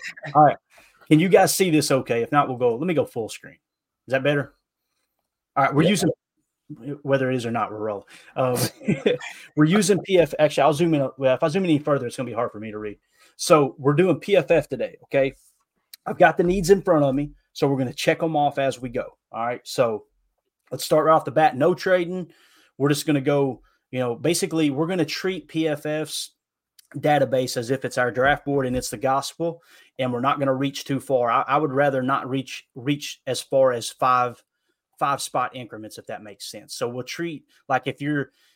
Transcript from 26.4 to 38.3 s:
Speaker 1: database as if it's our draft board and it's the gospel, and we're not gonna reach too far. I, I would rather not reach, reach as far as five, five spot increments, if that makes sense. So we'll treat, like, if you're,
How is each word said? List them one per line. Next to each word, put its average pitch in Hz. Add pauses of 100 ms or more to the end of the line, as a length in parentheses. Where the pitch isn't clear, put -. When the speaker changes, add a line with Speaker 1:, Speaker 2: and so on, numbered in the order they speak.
Speaker 1:
database 131
as 120
if 131
it's 120
our 123
draft 127
board 139
and 127
it's 123
the 120
gospel, 139 (360)
and 127
we're 120
not 139
gonna 135
reach 139
too 135
far. 123
I, 131
I 135
would 151
rather 135
not 131
reach, 131
reach 143
as 123
far 135
as 120
five, 123 (560)
five 139
spot 123
increments, 107
if 110
that 107
makes 104
sense. -
So 127
we'll 123
treat, 170 (220)
like, 127
if 139
you're, 143 (240)